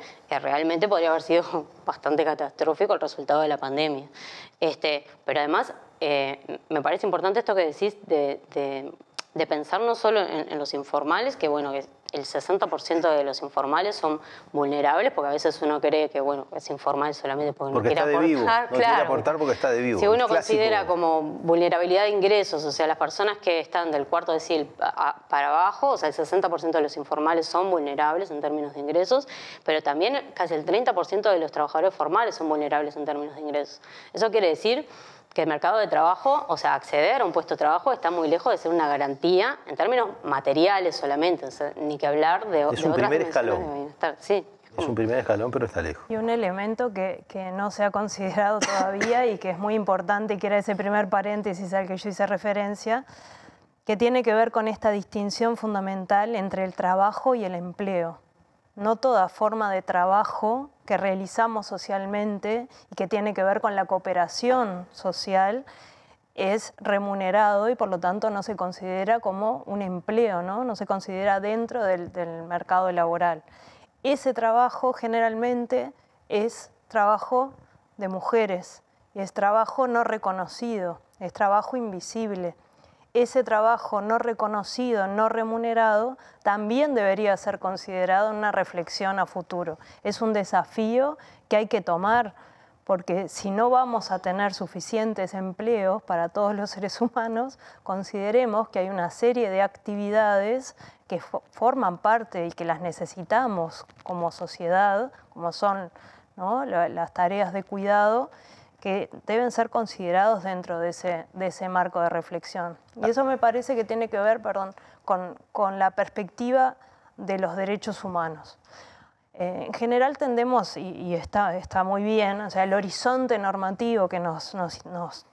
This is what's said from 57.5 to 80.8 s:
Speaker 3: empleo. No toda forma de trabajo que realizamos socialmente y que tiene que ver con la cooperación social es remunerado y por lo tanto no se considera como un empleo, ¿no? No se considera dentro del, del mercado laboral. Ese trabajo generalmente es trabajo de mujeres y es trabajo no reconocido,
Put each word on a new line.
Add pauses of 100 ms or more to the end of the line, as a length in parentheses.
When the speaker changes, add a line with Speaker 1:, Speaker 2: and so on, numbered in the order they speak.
Speaker 3:
empleo. (560)
No
toda
forma
de
trabajo (160)
que
realizamos
socialmente (240)
y
que
tiene
que
ver
con
la
cooperación
social (720)
es
remunerado
y
por
lo
tanto
no
se
considera
como
un
empleo,
¿no?
No
se
considera
dentro
del,
del
mercado
laboral. (600)
Ese
trabajo
generalmente (340)
es (200)
trabajo (420)
de
mujeres (300)
y
es
trabajo
no
reconocido, (220)